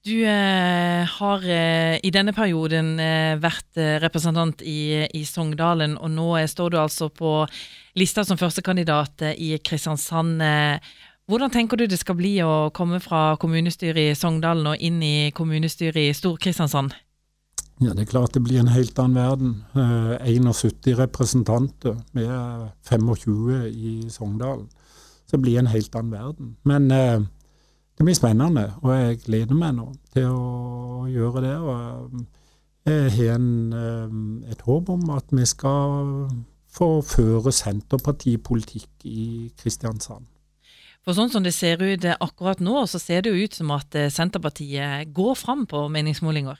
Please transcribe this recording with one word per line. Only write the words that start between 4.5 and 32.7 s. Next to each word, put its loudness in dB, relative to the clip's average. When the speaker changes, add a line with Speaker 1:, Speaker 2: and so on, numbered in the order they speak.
Speaker 1:
i, -2
i -4
Songdalen, -2
og -6
nå, 0
eh, 0
står -2
du 0
altså 0
på 0
lista 0
som 0
førstekandidat, -2
eh, -2
i -4
Kristiansand. -2
Eh, 2
hvordan 0
tenker 0
du 2
det 0
skal -4
bli 0
å 2
komme -2
fra 0
kommunestyret 0
i 2
Songdalen 0
og 0
inn -2
i 2
kommunestyret -2
i 2
Stor-Kristiansand? 0
Speaker 2:
Ja, 2
det -2
er -2
klart 2
det 2
blir 2
en 6
helt 2
annen 4
verden. 0
Eh, 2
enogsytti 2
representanter, 0
vi -2
er -8
femogtjue 0
i -8
Songdalen. -6
Så 0
det 4
blir 4
en 4
helt -2
annen -4
verden. -12
Men... 6
Eh, 4
det 6
blir 6
spennende, 4
og 2
jeg 2
gleder 0
meg 0
nå -8
til 2
å -6
gjøre 0
det. -2
Og, -8